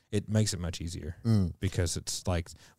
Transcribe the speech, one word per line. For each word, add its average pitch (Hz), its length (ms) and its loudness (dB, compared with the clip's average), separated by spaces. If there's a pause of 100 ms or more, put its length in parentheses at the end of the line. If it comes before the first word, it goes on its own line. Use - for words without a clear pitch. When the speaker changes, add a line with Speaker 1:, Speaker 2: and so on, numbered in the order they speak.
(120)
Speaker 1:
it 98 180 0
makes 107 240 4
it 90 60 -4
much 85 200 -4
easier 82 460 -6
Speaker 2:
Mm. 101 340 4
Speaker 1:
because 90 380 0
it's - 300 -8
like, 85 240 -2 (280)